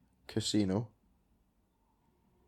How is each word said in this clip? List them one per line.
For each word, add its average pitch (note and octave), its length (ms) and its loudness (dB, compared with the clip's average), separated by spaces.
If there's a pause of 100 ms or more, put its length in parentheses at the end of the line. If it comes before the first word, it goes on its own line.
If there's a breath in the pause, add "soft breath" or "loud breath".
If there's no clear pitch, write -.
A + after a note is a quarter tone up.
(260)
Casino. G#2+ 640 0 (1600)